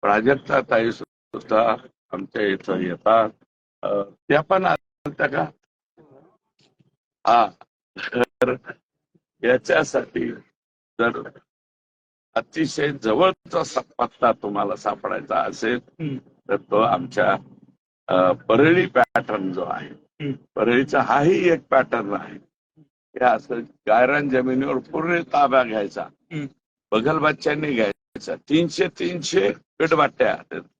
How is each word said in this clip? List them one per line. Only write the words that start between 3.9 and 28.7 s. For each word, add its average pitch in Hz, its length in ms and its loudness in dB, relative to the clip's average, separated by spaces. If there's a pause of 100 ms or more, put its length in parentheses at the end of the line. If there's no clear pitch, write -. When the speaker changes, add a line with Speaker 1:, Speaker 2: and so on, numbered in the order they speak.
Speaker 1:
त्या 135 380 -2
पण 190 240 0
आलत्या - 640 -4
का? 156 200 -2 (1800)
हा, 113 200 4 (520)
तर 123 560 -2 (880)
याच्यासाठी 127 880 0 (680)
जर 120 280 -2 (1040)
अतिशय 147 580 -4
जवळचा 135 720 0
स-, - 140 -4 (200)
पत्ता 120 340 0
तुम्हाला 101 440 -4
सापडायचा 98 640 -4
असेल 113 360 -2
Speaker 2:
हम्म. 143 400 -10 (320)
Speaker 1:
तर 101 80 0
तो 104 240 0
आमच्या, 95 560 0 (720)
अ, 92 240 4
परळी 160 540 4
पॅटर्न 107 680 0
जो 90 120 -4
आहे, - 240 -8
Speaker 2:
हम्म. - 440 -10 (220)
Speaker 1:
परळीचा 131 460 2
हाही 147 480 2
एक 165 120 2 (100)
पॅटर्न 117 420 0
आहे. - 260 -10 (440)
हे - 420 -8
असं 120 360 0
गायरान 127 680 0
जमिनीवर 131 500 0
पूर्ण 160 420 -2
ताबा 139 440 2
घ्यायचा, 107 380 -6
Speaker 2:
हम्म. 147 440 -12 (460)
Speaker 1:
बगलबच्च्यांनी 151 800 0
घ्यायचा. 104 600 -4
तीनशे, 165 540 0